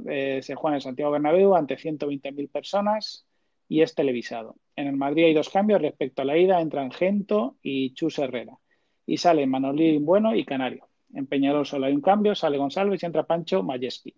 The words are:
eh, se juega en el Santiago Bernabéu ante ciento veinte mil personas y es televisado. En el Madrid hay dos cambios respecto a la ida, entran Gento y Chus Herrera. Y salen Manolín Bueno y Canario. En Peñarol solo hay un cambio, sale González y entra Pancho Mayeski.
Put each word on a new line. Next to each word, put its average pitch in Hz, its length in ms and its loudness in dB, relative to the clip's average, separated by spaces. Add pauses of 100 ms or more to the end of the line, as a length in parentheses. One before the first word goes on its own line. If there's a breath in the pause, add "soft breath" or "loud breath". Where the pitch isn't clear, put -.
eh, 135 360 -4
se 139 120 -10
juega 151 180 -2
en - 20 0
el 135 80 -4
Santiago 147 280 -4
Bernabéu 170 440 4
ante 139 220 0
ciento 151 300 -6
veinte 143 240 -6
mil 143 160 -8
personas 202 800 -4 (420)
y 156 140 2
es 160 140 2
televisado. 120 600 -4 (200)
En 143 120 -6
el 139 80 -4
Madrid 143 300 2
hay 160 80 6
dos 151 160 0
cambios 202 320 2
respecto 143 400 -4
a 131 40 -2
la 143 120 0
ida, 185 240 4
entran 139 300 -4
Gento 208 680 -2
y 135 340 -4
Chus 156 240 -4
Herrera. 120 380 -6 (480)
Y 151 120 -2
salen 151 320 4
Manolín 147 560 2
Bueno 214 300 4
y 170 100 0
Canario. 127 420 -6 (260)
En 139 120 -8
Peñarol 139 400 0
solo 135 220 -4
hay 139 60 2
un 143 80 0
cambio, 202 340 4
sale 147 220 0
González 185 440 -2
y 175 40 -4
entra 156 180 -2
Pancho 175 400 -2
Mayeski. 127 540 -8